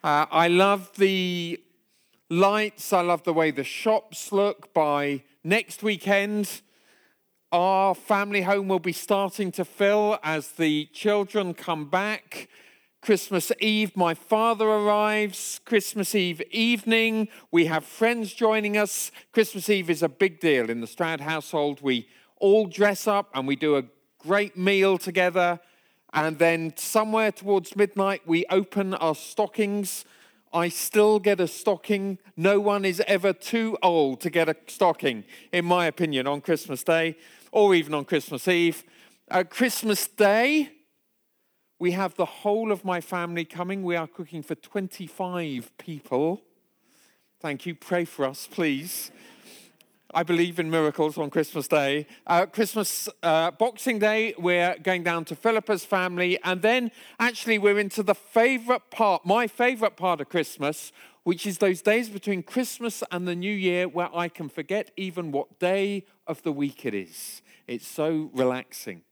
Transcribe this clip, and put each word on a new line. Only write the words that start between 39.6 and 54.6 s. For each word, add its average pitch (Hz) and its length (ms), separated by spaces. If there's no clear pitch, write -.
Day, 240 640
we 175 120
have 180 240
the 185 100
whole 214 460
of 196 140
my 180 160
family 170 440
coming. 180 380
We 175 140
are 160 100
cooking 165 380
for 160 100
twenty-five 180 1200
people. 156 600
Thank 147 260
you. 175 80
Pray 175 300
for 147 200
us, 135 240
please. 156 640
I 170 80
believe 170 380
in 160 100
miracles 156 480
on 151 100
Christmas 151 380
Day. 147 400
Uh, 175 220
Christmas, - 600
uh, 165 260
Boxing 226 480
Day, 214 400
we're 175 420